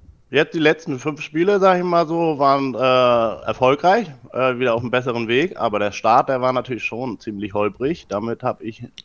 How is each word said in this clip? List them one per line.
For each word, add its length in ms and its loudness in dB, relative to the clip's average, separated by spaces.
jetzt 240 0
die 40 -2
letzten 400 0
fünf 220 -8
Spiele, 380 0
sag 180 4
ich 80 -2
mal 220 2
so, 320 0
waren, 360 2
äh, 720 2
erfolgreich, 640 2
äh, 260 0
wieder 160 2
auf 60 -2
einem 100 -6
besseren 380 -2
Weg. 300 0
Aber 220 0
der 120 0
Start, 380 2
der 100 -2
war 140 0
natürlich 300 -6
schon 360 -8
ziemlich 320 -8
holprig. 560 -4
Damit 340 -6
hab 200 -6
ich 240 -12